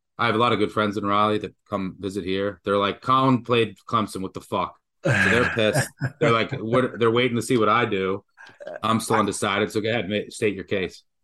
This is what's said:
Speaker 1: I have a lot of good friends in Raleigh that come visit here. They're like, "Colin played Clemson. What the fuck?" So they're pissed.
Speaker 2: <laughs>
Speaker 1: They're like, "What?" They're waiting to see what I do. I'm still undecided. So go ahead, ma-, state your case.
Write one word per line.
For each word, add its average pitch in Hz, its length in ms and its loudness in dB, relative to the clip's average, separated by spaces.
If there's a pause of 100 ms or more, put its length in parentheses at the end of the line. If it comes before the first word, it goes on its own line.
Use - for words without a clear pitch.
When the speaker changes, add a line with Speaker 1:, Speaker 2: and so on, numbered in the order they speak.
(180)
Speaker 1:
I 117 100 0
have 107 80 2
a - 20 0
lot 117 160 2
of 98 60 0
good 104 120 0
friends 104 240 0
in 101 100 -4
Raleigh 104 340 2
that 92 140 -10 (160)
come 95 300 -6
visit 98 240 -6
here. 98 400 -4
They're 101 140 0
like, 98 240 -2
"Colin 131 420 2
played 117 320 0 (140)
Clemson. 104 320 -2
What 95 120 -8
the 92 60 -10
fuck?" - 380 -6 (260)
So 160 80 0
they're 120 380 2
pissed. 110 380 2 (160)
Speaker 2:
<laughs> - 160 -6
Speaker 1:
They're 117 120 2
like, 113 200 0
"What?" 113 480 0
They're 113 120 4
waiting 120 240 2
to 113 60 0
see 127 160 2
what 107 120 4
I 120 160 4
do. 98 380 -2 (580)
I'm 110 180 2
still 110 180 0
undecided. 101 540 0
So 107 100 -2
go 110 80 -2
ahead, 110 200 -2
ma-, 104 200 -2
state 104 260 -2
your 95 80 -10
case. 92 400 -6 (200)